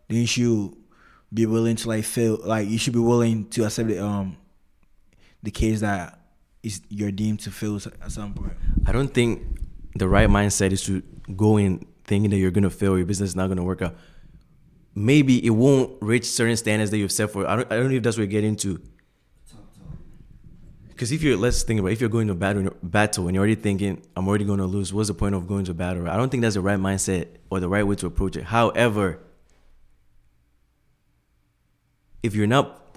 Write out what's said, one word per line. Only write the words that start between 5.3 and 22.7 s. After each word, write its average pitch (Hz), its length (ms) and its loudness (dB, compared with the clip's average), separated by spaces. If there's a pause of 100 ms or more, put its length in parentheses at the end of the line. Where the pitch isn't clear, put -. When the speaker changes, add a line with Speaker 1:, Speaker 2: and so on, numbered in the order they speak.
Speaker 1:
the 107 80 -8
case 110 300 0
that 98 380 -4 (440)
is, 101 260 -10
you're 104 240 -4
deemed 107 280 -2
to 101 100 -12
fail 104 260 -6
s-, 98 100 -10
at - 260 -12
some 104 200 -10
point. - 220 -8 (320)
Speaker 2:
I - 60 2
don't 135 200 2
think 120 300 2 (520)
the 92 140 0
right 101 200 6
mindset 101 440 4
is 98 120 -2
to 95 180 -2 (320)
go 107 220 4
in 95 280 2 (200)
thinking 101 260 2
that 101 60 2
you're 92 140 4
gonna 95 200 4
fail, 95 260 2
your 90 100 2
business 87 240 -2
is 87 60 -8
not 92 120 0
gonna 90 160 -2
work 92 180 -4
out. 85 140 -6 (1000)
Maybe 127 500 4
it 117 60 4
won't 127 520 4
reach 113 240 0
certain 117 300 0
standards 107 340 0
that 107 80 -2
you've 98 140 -2
set 107 180 -2
for. 98 180 -4
I 101 80 0
don't, 123 160 -4
I 107 40 0
don't 131 120 0
know 131 80 0
if 113 60 -2
that's 113 140 0
what 110 80 -2
you're - 20 -2
getting 107 300 0
to. 95 240 -4 (2250)
'Cause 120 160 -4
if 156 100 -2
you're, 135 140 4
let's 120 260 0
think 110 160 0
about 92 120 0
it, - 20 2
if 113 80 -2
you're 117 100 2
going 113 160 0
to 101 80 -2
battle, 98 480 -2